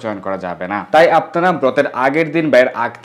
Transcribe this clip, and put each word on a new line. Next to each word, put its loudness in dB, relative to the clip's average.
চয়ন -6
করা -4
যাবে -8
না। -2
তাই 6
আপনারা -2
ব্রতের 0
আগের 0
দিন 0
বা 6
এর 0
আগ -6